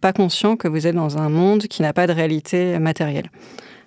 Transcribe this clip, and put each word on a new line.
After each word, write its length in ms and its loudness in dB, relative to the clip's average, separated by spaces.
pas 120 2
conscient 440 0
que 120 -4
vous 180 -2
êtes 80 2
dans 240 -2
un 100 0
monde 340 4
qui 200 -4
n'a 100 0
pas 140 2
de 60 2
réalité 640 0
matérielle. 500 -2